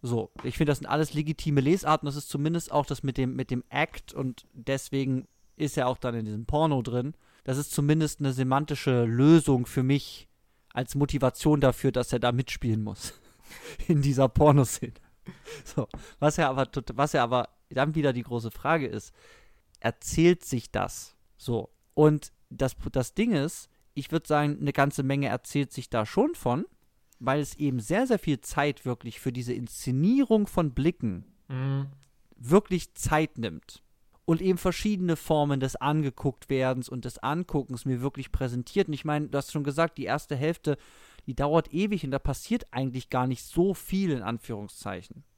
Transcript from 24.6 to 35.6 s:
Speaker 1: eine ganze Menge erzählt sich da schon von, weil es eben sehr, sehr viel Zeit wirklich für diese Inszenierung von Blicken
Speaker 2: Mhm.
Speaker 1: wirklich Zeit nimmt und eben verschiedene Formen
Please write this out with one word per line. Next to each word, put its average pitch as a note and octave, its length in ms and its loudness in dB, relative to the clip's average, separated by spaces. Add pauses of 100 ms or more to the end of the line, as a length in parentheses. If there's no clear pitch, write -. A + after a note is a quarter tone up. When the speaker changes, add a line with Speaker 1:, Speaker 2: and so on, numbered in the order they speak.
Speaker 1:
eine C#3+ 120 -2
ganze C#3+ 300 2
Menge C#3 260 0
erzählt B2+ 440 -4
sich - 180 -10
da A2 160 0
schon D4 280 2
von, B2+ 300 -2 (540)
weil C3 220 0
es C#3+ 160 -6
eben C3 240 0
sehr, F#3 260 0
sehr A#3+ 120 2
viel C#3+ 220 -2
Zeit - 460 -2
wirklich B2 340 -6
für B2+ 120 -4
diese B2 200 -6
Inszenierung F#3+ 960 2
von D#3+ 260 0
Blicken A#2+ 520 0 (240)
Speaker 2:
Mhm. C#3 400 -4 (480)
Speaker 1:
wirklich E3+ 580 2
Zeit D#3 440 0
nimmt G2 440 -8 (420)
und E3 160 2
eben F#3 180 2
verschiedene F3+ 580 0
Formen D3 440 0